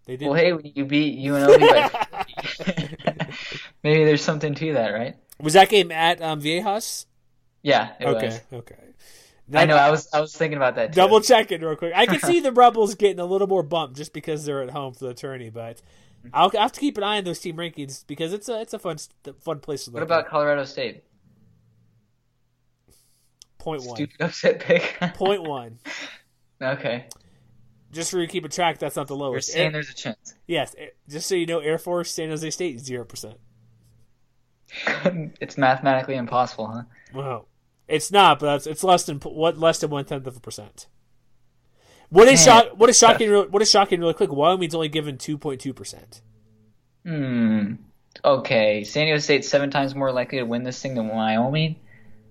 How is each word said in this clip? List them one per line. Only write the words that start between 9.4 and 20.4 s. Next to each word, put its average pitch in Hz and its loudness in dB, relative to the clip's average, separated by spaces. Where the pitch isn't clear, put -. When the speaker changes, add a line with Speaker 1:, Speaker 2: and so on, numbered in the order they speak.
Speaker 2:
I 160 6
know. 156 4
Speaker 1:
That 143 6
Speaker 2:
I 151 6
was, 156 0
I 151 2
was 156 -8
thinking 151 -4
about 127 0
that 127 -2
too. 165 0
Speaker 1:
Double 202 8
checking 214 2
real 160 -4
quick. 170 -6
I 214 4
can 175 2
Speaker 2:
<laughs> - -8
Speaker 1:
see 349 2
the 277 0
Rebels 226 4
getting 190 0
a 175 -6
little 190 0
more 185 0
bump 147 -6
just 151 -14
because 151 -8
they're 139 -6
at 127 -8
home 135 -10
for 135 -14
the 123 -10
tourney, 127 -14
but 117 -16
I'll, 175 4
I'll - 0
have 262 0
to - -16
keep 285 -4
an 202 -4
eye 208 -2
on 202 -4
those 170 -8
team 165 -10
rankings 151 -12
because 160 -8
it's 208 -10
a, 226 -8
it's 226 -14
a 214 -10
fun, 160 -8
fun 156 -8
place 143 -10
to - -16
look 120 -14
Speaker 2:
What 156 -6
about 160 0
Speaker 1:
at. - -16
Speaker 2:
Colorado 147 0